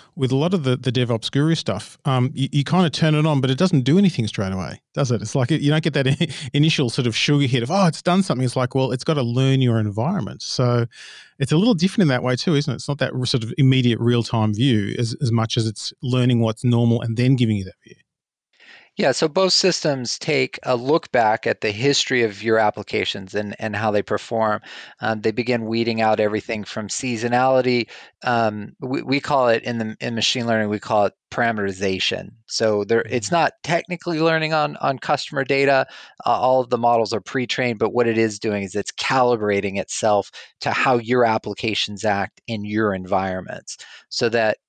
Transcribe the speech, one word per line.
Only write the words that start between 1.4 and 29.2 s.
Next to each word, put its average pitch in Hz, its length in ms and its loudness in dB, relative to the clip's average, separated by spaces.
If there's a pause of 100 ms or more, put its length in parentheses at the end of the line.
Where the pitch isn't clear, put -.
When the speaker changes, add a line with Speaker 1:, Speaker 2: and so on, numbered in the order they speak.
Speaker 1:
stuff, - 480 -6
um, 127 300 2
you, 135 180 -2
you 143 100 2
kinda 175 260 2
turn 156 280 2
it 151 100 2
on, 147 140 2
but 127 100 0
it 131 80 -2
doesn't 180 220 2
do 135 180 4
anything 160 300 2
straight 95 240 -4
away, 92 280 -8 (120)
does 127 180 0
it? 110 100 0
It's 107 140 -6
like, 127 160 0
you 143 200 0
don't 156 120 2
get 151 120 -2
that 135 120 0
<laughs> 143 460 -4
initial 147 360 2
sort 120 200 -2
of 107 80 -2
sugar 143 300 2
hit 117 180 0
of, 127 80 -4
"Oh, 196 140 4
it's 156 140 0
done 180 220 2
something." 131 220 -2
It's 120 100 0
like, 127 220 0
well, 131 160 0
it's 127 100 -4
gotta 147 220 0
learn 131 360 2
your 117 200 4
environment. 107 600 -2
So 120 460 0 (540)
it's 131 100 -2
a 151 60 2
little 220 180 4
different 185 280 0
in 156 80 4
that 127 120 2
way 127 140 0
too, 170 180 0
isn't 143 180 0
it? - 40 -6
It's - 100 -12
not 143 120 -4
that - 140 -2
r-, 127 140 -4
sort 123 160 0
of 113 160 -8
immediate 131 400 4
real-time 113 560 2
view 107 460 2
as, 113 200 -4
as 123 120 0
much 113 240 0
as 113 100 0
it's - 340 -8
learning 123 380 2
what's 113 240 0
normal 120 400 2
and 113 140 -4
then 127 180 4
giving 113 220 2
you 98 80 -4
that - 180 -18
view. - 140 -20 (1000)
Speaker 2:
Yeah, 151 140 2
so 160 160 0
both 180 260 2
systems 143 680 0
take 135 420 -2
a 127 140 0
look 135 340 0
back 113 380 2
at 110 140 -2
the 107 100 0
history 127 500 0
of 104 220 -2
your 110 160 4
applications 101 720 -2
and, 104 240 -6
and 110 160 -6
how 107 160 -2
they 104 120 2
perform. 107 580 -2 (400)
Um, 110 200 -4
they 110 120 0
begin 117 340 -2
weeding 113 340 -2
out 110 200 2
everything 107 420 -2
from 107 240 -8
seasonality. 123 1040 0 (340)
Um, 113 560 -2
we, 131 240 -4
we 131 160 0
call 135 300 2